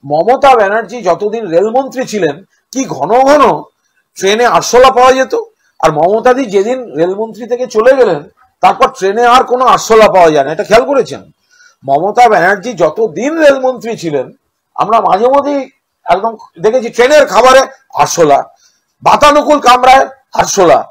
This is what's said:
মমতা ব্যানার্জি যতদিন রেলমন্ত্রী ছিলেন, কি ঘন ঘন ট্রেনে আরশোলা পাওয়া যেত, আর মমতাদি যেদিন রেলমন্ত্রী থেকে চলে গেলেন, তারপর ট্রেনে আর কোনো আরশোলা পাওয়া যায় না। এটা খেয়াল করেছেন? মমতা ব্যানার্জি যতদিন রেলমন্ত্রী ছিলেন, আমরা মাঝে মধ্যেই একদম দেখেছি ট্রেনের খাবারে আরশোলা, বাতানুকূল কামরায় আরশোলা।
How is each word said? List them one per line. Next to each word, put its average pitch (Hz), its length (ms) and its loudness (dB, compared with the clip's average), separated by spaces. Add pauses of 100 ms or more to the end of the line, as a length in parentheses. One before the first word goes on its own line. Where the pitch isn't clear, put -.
মমতা 220 500 2
ব্যানার্জি 214 460 -4
যতদিন 208 460 -4
রেলমন্ত্রী 233 580 -2
ছিলেন, 190 380 -6 (280)
কি 262 140 -6
ঘন 190 360 -2
ঘন 269 420 2 (520)
ট্রেনে 214 300 -2
আরশোলা 226 460 2
পাওয়া 254 200 2
যেত, 262 240 -2 (440)
আর 160 120 0
মমতাদি 220 540 0
যেদিন 208 480 -4
রেলমন্ত্রী 196 540 -6
থেকে 247 200 -6
চলে 233 280 2
গেলেন, 190 280 0 (380)
তারপর 196 260 2
ট্রেনে 202 380 -2
আর 247 180 4
কোনো 254 220 -2
আরশোলা 220 420 2
পাওয়া 170 240 4
যায় 143 140 0
না। 147 60 -6
এটা 165 120 -6
খেয়াল 233 220 2
করেছেন? 185 460 -6 (520)
মমতা 196 460 0
ব্যানার্জি 196 440 0
যতদিন 208 640 -4
রেলমন্ত্রী 254 600 0
ছিলেন, 147 340 -6 (440)
আমরা 214 260 0
মাঝে 190 260 0
মধ্যেই 277 420 -2 (340)
একদম 196 320 -4 (260)
দেখেছি 226 280 -2
ট্রেনের 269 360 2
খাবারে 254 420 2 (260)
আরশোলা, 143 500 0 (600)
বাতানুকূল 285 560 2
কামরায় 254 480 4 (260)
আরশোলা। 151 580 0